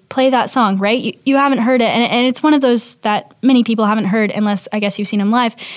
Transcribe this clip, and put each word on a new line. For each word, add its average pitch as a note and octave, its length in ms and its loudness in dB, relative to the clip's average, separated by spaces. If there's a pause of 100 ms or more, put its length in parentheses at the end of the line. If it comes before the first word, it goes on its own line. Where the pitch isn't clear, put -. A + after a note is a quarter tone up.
play C4 200 2
that A#3+ 200 0
song, G#3 280 0
right? G#3 220 0
You, - 140 -6 (120)
you C4+ 120 2
haven't C4+ 220 2
heard A#3+ 220 2
it, A#3 80 2
and, A#3 140 0
and B3 240 0
it's B3+ 160 -2
one D4+ 100 4
of D4 80 2
those A#3+ 340 0
that - 460 -4
many B3 220 4
people A3 220 0
haven't G#3+ 200 0
heard G#3 260 0
unless, G#3 420 -2
I G#3+ 60 -4
guess, G3+ 180 -4
you've G#3 100 -6
seen G#3 140 -2
him G3+ 100 0
live. A#3 240 0 (200)